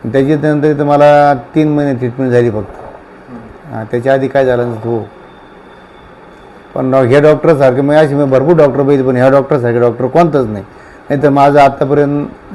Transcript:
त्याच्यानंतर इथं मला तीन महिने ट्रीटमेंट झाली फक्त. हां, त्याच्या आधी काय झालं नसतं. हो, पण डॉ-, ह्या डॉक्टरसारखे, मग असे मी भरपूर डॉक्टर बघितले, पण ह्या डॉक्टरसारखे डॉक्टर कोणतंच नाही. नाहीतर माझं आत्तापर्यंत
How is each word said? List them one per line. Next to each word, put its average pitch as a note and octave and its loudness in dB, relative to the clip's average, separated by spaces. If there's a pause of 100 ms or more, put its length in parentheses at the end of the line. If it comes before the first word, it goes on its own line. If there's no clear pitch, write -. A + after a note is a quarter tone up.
त्याच्यानंतर D3 -2
इथं D3 -2
मला D3 4
तीन D3+ -2
महिने D3 -2
ट्रीटमेंट B2 -4
झाली A#2+ 2
फक्त. G#2 -8 (1040)
हां, A2 -10
त्याच्या B2 -2
आधी C3+ 0
काय C3+ 0
झालं A#2+ -2
नसतं. A2+ -8
हो, A#2 -4 (1800)
पण C3 -4
डॉ-, C3 2
ह्या C3+ 2
डॉक्टरसारखे, C#3+ 2
मग C#3+ 0
असे D3+ 2
मी C#3+ 0
भरपूर C3+ 2
डॉक्टर C#3+ 2
बघितले, C3+ 0
पण C3 0
ह्या B2+ 2
डॉक्टरसारखे C3 0
डॉक्टर A#2+ 0
कोणतंच D3 0
नाही. G2+ -10 (440)
नाहीतर C#3+ 0
माझं C#3+ 4
आत्तापर्यंत C#3+ 0 (280)